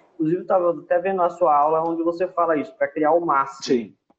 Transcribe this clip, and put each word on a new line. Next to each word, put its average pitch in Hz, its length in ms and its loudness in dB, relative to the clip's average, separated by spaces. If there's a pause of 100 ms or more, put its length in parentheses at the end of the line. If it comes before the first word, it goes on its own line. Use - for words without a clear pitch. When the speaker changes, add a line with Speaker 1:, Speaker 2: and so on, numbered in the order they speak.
(140)
Speaker 1:
Inclusive, 170 280 -2
eu 175 40 -14
tava 175 320 2
até 175 220 -2
vendo 190 220 -2
a 175 80 2
sua 165 280 2
aula 156 240 2
onde 165 220 -2
você 170 240 -2
fala 165 300 0
isso, - 180 -6
pra 139 100 -2
criar 151 260 0
o 170 120 2
máximo. 139 400 -2
Speaker 2:
Sim, 113 320 -2 (220)